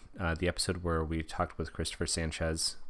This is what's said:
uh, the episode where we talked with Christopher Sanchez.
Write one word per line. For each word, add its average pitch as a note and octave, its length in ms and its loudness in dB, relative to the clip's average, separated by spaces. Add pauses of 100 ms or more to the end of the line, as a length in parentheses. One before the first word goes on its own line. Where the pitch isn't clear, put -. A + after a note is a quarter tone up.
(180)
uh, E2+ 160 2
the F2 140 2
episode F2 340 0
where E2 220 2
we D#2+ 180 0
talked - 360 -2
with E2 140 -2
Christopher - 340 -2
Sanchez. D#2+ 720 0 (140)